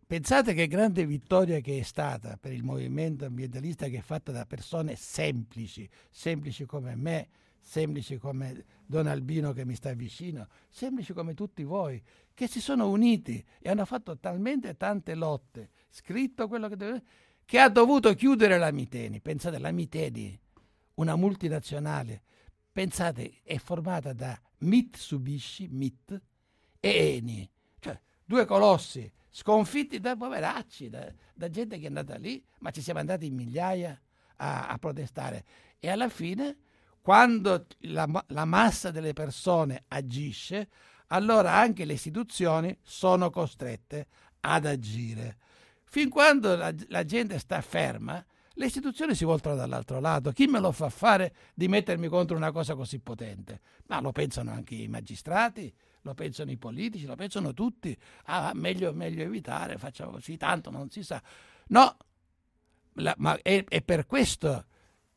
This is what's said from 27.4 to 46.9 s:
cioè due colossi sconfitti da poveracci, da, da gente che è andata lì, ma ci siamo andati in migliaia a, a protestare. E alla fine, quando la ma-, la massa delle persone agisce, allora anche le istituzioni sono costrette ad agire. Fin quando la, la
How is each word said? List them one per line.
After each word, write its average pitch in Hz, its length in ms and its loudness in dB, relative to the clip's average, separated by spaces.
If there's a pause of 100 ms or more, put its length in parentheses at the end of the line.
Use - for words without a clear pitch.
cioè - 200 -10 (240)
due 226 220 2
colossi 185 640 4 (200)
sconfitti 220 680 2
da 240 160 -2
poveracci, 214 760 -6
da, 123 200 -12 (220)
da 170 160 -10
gente 208 300 -8
che 151 60 -12
è 151 40 -10
andata 143 280 -8
lì, 247 280 -10 (140)
ma - 120 -10
ci 151 120 -10
siamo 160 180 -4
andati 160 240 -4
in 139 100 -6
migliaia 156 640 -4 (380)
a, 143 300 -6
a 123 100 -6
protestare. 139 680 -8 (340)
E 160 100 -8
alla 214 220 -2
fine, 208 440 -6 (460)
quando 202 640 6 (160)
la 160 260 -2
ma-, 156 220 -2
la 147 160 -4
massa 185 460 4
delle 156 240 -4
persone 151 760 0
agisce, 139 800 -6 (400)
allora 196 460 6
anche 190 320 4
le 151 80 -2
istituzioni 170 880 -2
sono 180 480 2
costrette 143 760 -6 (340)
ad 156 260 2
agire. 117 720 -6 (520)
Fin 285 200 2
quando 285 440 8
la, 165 200 0 (140)
la 175 160 -2